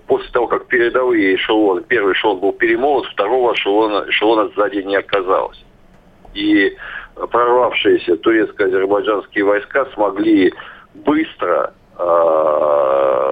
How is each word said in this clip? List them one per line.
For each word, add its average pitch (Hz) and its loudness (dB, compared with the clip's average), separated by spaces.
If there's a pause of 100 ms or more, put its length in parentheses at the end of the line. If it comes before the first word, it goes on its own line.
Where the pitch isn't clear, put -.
после - -2
того, 120 -2
как 110 -4
передовые 117 0
эшелоны, 101 0
первый 101 0
эшелон 98 -2
был 95 0
перемолот, 117 0
второго 117 0
эшелона, 104 0
эшелона 107 0
сзади 101 -2
не 98 -2
оказалось. 92 -2 (720)
И 104 0 (380)
прорвавшиеся 117 0
турецко-азербайджанские 101 0
войска 104 0
смогли 104 2 (400)
быстро, 120 -2 (260)
э, 76 2